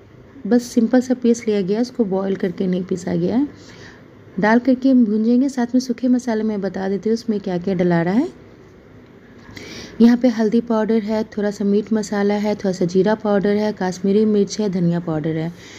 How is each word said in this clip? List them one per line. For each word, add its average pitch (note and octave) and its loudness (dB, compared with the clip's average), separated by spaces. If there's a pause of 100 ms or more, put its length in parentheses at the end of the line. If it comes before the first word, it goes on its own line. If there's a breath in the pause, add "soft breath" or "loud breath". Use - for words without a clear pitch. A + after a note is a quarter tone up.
(480)
बस A#3+ 4
सिंपल A#3+ 2
सा B3+ 0
पीस A#3 0
लिया G#3 2
गया, G#3 0
उसको A#3+ -2
boil F#3+ -2
करके F#3+ -4
नहीं F3+ 0
पीसा F3+ -4
गया F3 0
है। C#4+ 0 (920 loud breath)
डाल G#3+ 4
करके B3+ 2
हम B3+ 6
भूंजेंगे। A3+ 2
साथ A#3+ -2
में B3+ 0
सूखे B3 -2
मसाले A#3+ 0
मैं G#3+ -2
बता F#3+ -4
देती G3 -2
हूँ A3+ 2
उसमें A3+ -2
क्या-क्या F#3 -2
डला F3 2
रहा F3 0
है। D4+ -2 (1600 loud breath)
यहाँ A#3+ 6
पे B3 2
हल्दी A3+ 0
पाउडर A3+ 0
है, G#3+ -2
थोड़ा G#3 -4
सा G3+ -4
मीट G#3 0
मसाला G#3 0
है, G#3 -2
थोड़ा G#3 -2
सा F3+ -2
जीरा F#3+ 2
पाउडर G#3 0
है, G#3 0
कश्मीरी G3 0
मिर्च G#3 2
है, G#3+ -2
धनिया F3 0
पाउडर D#3+ -4
है। D#3+ -4 (320 loud breath)